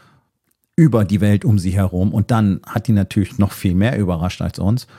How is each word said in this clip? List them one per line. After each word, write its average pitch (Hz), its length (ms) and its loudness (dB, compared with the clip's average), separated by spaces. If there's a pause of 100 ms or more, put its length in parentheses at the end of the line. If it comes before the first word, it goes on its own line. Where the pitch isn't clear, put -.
(760)
über 117 280 4
die 95 160 0
Welt 101 240 2
um 107 140 2
sie 90 140 -2
herum. 95 420 0
Und 101 160 -2
dann 107 340 0
hat - 220 -6
die 113 60 2
natürlich 98 460 -2
noch 104 120 2
viel 92 240 -2
mehr 113 240 0
überrascht 90 420 -4
als 87 200 -6
uns. 104 260 -2 (120)